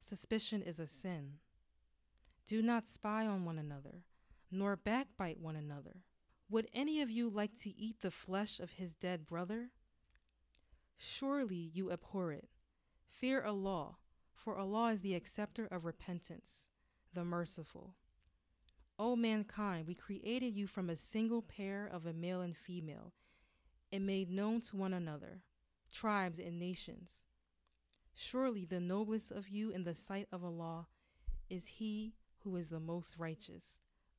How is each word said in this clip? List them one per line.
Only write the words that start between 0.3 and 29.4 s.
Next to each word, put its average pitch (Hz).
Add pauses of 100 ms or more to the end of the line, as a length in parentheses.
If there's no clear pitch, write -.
is 170
a 160
sin. 147 (1160)
Do 220
not 226
spy 214
on 196
one 165
another, 147 (480)
nor 196
backbite 208
one 160
another. 147 (460)
Would 220
any 302
of 254
you 233
like 208
to 208
eat 220
the 190
flesh 196
of 175
his 180
dead 180
brother? 185 (1300)
Surely 226
you 180
abhor 175
it. - (580)
Fear 262
Allah, 190 (360)
for -
Allah 214
is 214
the 190
acceptor 208
of 175
repentance, - (440)
the 175
merciful. 175 (1040)
O 233
mankind, 214
we 175
created 226
you 202
from 185
a 165
single 226
pair 202
of 170
a 165
male 175
and 175
female, 175 (800)
and 196
made 190
known 208
to 220
one 190
another, 170 (500)
tribes 190
and 170
nations. - (920)
Surely 247
the 180
noblest 208
of 196